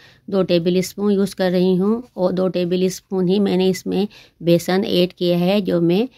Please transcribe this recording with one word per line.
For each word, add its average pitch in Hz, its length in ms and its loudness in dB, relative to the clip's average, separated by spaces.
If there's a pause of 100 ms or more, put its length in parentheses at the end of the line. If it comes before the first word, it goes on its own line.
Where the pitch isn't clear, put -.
(280)
दो 190 160 0
टेबल 180 380 0
स्पून 202 300 -2
यूज़ 196 240 0
कर 185 160 0
रही 185 240 2
हूँ 214 260 0 (140)
और 185 160 0
दो 185 180 0
टेबल 180 400 -2
स्पून 185 380 -4
ही 196 120 2
मैंने 190 280 2
इसमें 185 400 -2 (320)
बेसन 170 460 2
ऐड 180 260 0
किया 175 260 -2
है 190 240 2
जो 180 200 0
मैं 185 360 2